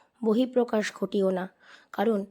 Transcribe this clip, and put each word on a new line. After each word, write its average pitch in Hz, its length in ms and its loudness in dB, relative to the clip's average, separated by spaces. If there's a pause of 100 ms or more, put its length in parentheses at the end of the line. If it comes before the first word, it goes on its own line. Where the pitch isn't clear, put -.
(220)
বহিঃপ্রকাশ 233 680 2
ঘটিও 190 380 0
না, 185 140 -2 (480)
কারণ 208 260 0 (120)